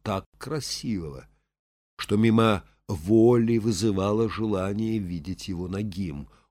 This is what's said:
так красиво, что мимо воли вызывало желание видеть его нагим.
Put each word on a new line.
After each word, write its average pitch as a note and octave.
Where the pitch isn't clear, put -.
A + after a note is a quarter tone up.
так G2
красиво, F#2
что -
мимо A2
воли A2+
вызывало G#2
желание G#2
видеть F2
его F2+
нагим. F#2